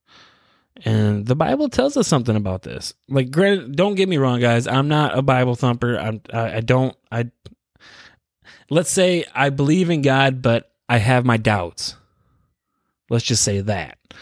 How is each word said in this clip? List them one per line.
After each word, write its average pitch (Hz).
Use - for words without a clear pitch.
And 107
the 123
Bible 269
tells 285
us 254
something 120
about 95
this. -
Like, 131
granted, 160
don't 196
get 190
me 175
wrong, 127
guys. 120
I'm 135
not 151
a 135
Bible 127
thumper. 120
I'm, 107
I, 113
I 113
don't, 127
I, 120
let's 160
say 180
I 139
believe 147
in 160
God, 135
but 117
I 120
have 123
my 117
doubts. 104
Let's 117
just 113
say 101
that. 98